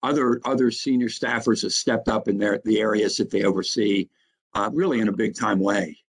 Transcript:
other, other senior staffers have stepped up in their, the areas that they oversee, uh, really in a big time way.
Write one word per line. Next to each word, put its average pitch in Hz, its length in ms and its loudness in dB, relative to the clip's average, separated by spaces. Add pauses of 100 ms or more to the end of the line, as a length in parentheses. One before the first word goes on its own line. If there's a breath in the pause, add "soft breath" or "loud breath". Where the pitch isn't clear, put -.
other, 127 420 0
other 127 260 2
senior 123 380 0
staffers 117 540 -2
have 101 100 -4
stepped - 360 0
up 110 200 0
in 101 100 0
their, 104 260 0
the 107 160 2
areas 107 380 2
that 98 120 -2
they 98 140 0
oversee, 98 640 0 (460)
uh, 101 180 -2
really 147 280 0
in 107 80 2
a 98 40 0
big 107 220 -2
time 104 240 0
way. 95 400 -2 (120)